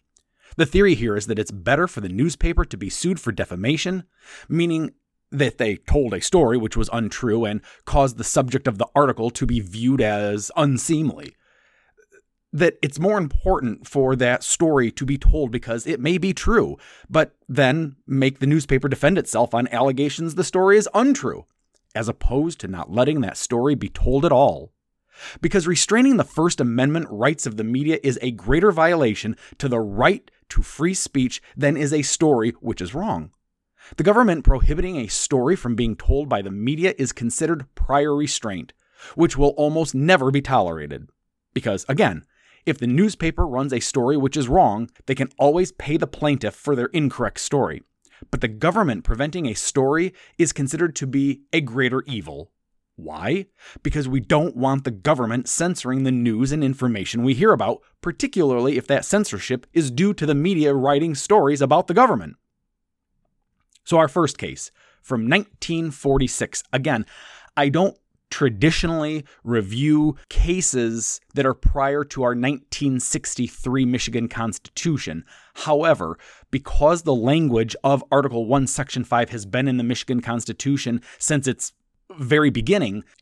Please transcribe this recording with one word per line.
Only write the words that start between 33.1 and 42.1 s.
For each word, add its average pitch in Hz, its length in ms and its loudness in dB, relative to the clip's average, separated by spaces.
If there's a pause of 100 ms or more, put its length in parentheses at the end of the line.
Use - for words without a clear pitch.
The 151 60 2
government 202 400 4
prohibiting 151 540 4
a 110 100 -4
story 139 480 0
from 120 180 -2
being 110 220 0
told 139 340 0
by 101 140 -2
the 95 80 -8
media 147 480 -2
is 131 120 -2
considered 147 600 -4
prior 143 420 0
restraint, 113 560 -6 (440)
which 165 200 2
will 143 220 4
almost 151 380 0
never 139 340 4
be 139 140 2
tolerated. 82 640 -2 (460)
Because, 101 340 -4
again, 135 340 0 (440)